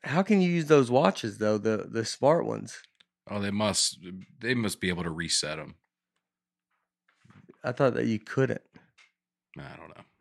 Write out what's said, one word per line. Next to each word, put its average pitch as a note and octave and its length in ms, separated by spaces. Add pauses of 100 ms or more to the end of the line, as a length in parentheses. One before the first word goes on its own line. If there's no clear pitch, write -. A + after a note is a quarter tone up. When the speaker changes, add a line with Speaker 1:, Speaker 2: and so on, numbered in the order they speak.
Speaker 1:
how E3 200
can G3 180
you F3+ 100
use E3+ 160
those C#3+ 240
watches B2+ 480
though? G#2+ 200
The, G#2 300
the A2+ 160
smart C#3+ 420
ones. A2 360 (480)
Speaker 2:
Oh, G#2 100
they G2+ 120
must, G#2 460 (420)
they A#2+ 140
must A2 260
be F#2+ 80
able F2 160
to E2+ 60
reset D#2 500
'em. D2 160 (1900)
Speaker 1:
I B2+ 80
thought B2+ 220
that A#2+ 120
you A2+ 120
couldn't. - 440 (960)
Speaker 2:
I C#3 180
don't E2 120
know. - 140 (180)